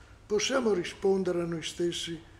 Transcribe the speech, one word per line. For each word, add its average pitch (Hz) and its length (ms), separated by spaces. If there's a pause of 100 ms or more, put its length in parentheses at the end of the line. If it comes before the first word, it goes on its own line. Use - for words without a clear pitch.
(260)
possiamo 220 480
rispondere 180 680
a 170 40
noi 165 180
stessi: 170 560 (200)